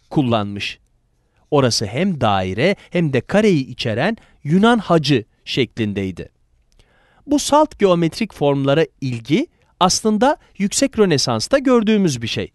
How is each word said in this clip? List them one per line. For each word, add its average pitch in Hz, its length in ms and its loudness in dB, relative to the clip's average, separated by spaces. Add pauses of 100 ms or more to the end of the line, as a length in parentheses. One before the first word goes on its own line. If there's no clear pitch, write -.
kullanmış. 107 680 -2 (720)
Orası 131 340 2
hem 143 360 -4
daire 104 540 0 (160)
hem 160 220 -2
de 123 80 0
kareyi 202 460 2
içeren 127 500 -4 (260)
Yunan 202 340 4
hacı 151 460 0 (220)
şeklindeydi. 101 840 -4 (1000)
Bu 285 120 0
salt 294 400 0
geometrik 175 540 0
formlara 143 520 0 (160)
ilgi 131 460 -2 (320)
aslında 214 580 0 (200)
yüksek 226 420 -2
Rönesans'ta 143 600 0
gördüğümüz 214 640 2
bir 117 60 -6
şey. 101 260 -8